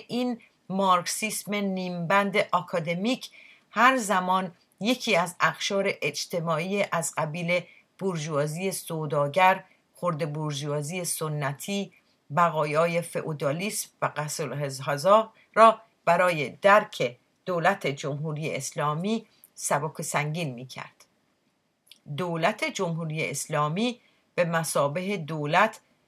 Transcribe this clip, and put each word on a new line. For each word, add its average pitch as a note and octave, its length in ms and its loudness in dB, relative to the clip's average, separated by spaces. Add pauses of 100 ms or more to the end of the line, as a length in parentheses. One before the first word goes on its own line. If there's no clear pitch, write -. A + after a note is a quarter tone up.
این B3 320 -4 (280)
مارکسیسم F#3+ 840 0
نیمبند F#3+ 840 0 (160)
آکادمیک F3 800 -2 (400)
هر B3 260 4
زمان F#3 580 0 (260)
یکی A3 360 0
از F3 240 0
اقشار F#3+ 640 0
اجتماعی E3+ 880 -2
از E3+ 240 -2
قبیل E3+ 440 -2 (380)
بورژوازی E3 720 -2
سوداگر، D#3+ 920 2 (300)
خرد D#3+ 380 -2
بورژوازی D3+ 720 -4
سنتی، D#3 880 -4 (440)
بقایای E3 680 2
فئودالیسم D#3+ 840 -4 (140)
و C#3 140 0
قصر D3 360 -6
الهزا C#3+ 800 2 (220)
را A3 260 8 (240)
برای E3+ 440 4
درک G3 680 4 (300)
دولت F3+ 400 0
جمهوری D3 680 -4
اسلامی D#3+ 720 -4 (280)
سبک D3+ 460 -4
و - 20 -8
سنگین D3+ 520 -2
می‌کرد. - 500 -16 (1120)
دولت F3 480 -2
جمهوری D#3+ 680 -4
اسلامی D#3 680 -2 (340)
به F3 100 2
مثابه E3 720 0
دولت، D#3+ 640 0 (280)